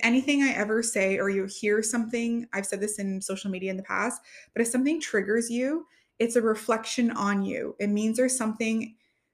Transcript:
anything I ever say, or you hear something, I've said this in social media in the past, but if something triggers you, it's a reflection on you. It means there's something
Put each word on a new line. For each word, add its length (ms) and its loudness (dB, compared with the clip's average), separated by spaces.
anything 400 4
I 80 4
ever 320 0
say, 340 2
or 120 0
you 160 0
hear 360 0
something, 720 -2
I've 140 -4
said 120 -4
this 200 -4
in 200 -4
social 300 -6
media 220 -4
in 60 -6
the 60 -10
past, 380 -2
but 80 0
if 60 4
something 340 0
triggers 480 0
you, 380 -2
it's 160 2
a 60 6
reflection 720 0
on 300 0
you. 380 -4
It 80 -2
means 300 0
there's 200 2
something 580 -2